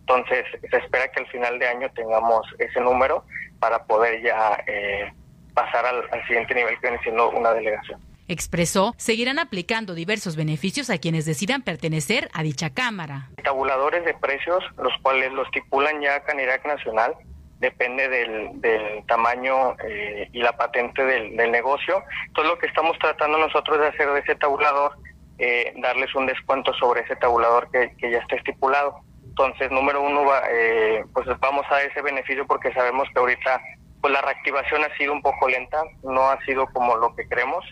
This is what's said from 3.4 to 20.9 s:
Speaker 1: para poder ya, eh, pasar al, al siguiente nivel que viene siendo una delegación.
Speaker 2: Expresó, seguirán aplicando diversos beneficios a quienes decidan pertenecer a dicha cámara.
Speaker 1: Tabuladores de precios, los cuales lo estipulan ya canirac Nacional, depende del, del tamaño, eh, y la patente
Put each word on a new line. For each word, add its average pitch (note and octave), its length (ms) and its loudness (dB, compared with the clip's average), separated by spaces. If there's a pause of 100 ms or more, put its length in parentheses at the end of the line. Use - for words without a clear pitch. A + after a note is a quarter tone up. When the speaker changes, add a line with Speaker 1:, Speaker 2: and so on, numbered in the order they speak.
Speaker 1:
para A2+ 240 2
poder A2+ 380 2
ya, A2 440 2
eh, G2+ 460 -6 (400)
pasar A#2+ 320 0
al, B2 260 0
al A#2 160 -6
siguiente A#2 280 0
nivel A#2+ 260 2
que B2 80 -2
viene A#2+ 140 -4
siendo A2+ 280 2
una A#2 220 2
delegación. A2 480 -2 (260)
Speaker 2:
Expresó, F3+ 680 0
seguirán A#3+ 420 0
aplicando A3 560 -4
diversos F3 400 -4
beneficios D#3 540 -2
a G#3 80 0
quienes D#3+ 300 -2
decidan G3+ 340 -2
pertenecer E3+ 720 -2
a E3+ 100 -4
dicha D#3 280 -4
cámara. D#3+ 580 -6 (160)
Speaker 1:
Tabuladores C#3 600 0
de D#3 80 0
precios, C#3 500 -2 (140)
los B2+ 240 -2
cuales C3 320 2
lo C3+ 80 -2
estipulan C#3+ 580 -2
ya C#3+ 240 0
canirac C3+ 400 -2
Nacional, B2+ 480 0 (480)
depende B2+ 480 -2
del, A2 540 -4
del G#2+ 420 0
tamaño, B2 720 2 (100)
eh, G#2 460 -8
y A#2+ 80 -8
la A#2+ 160 2
patente A#2+ 480 -2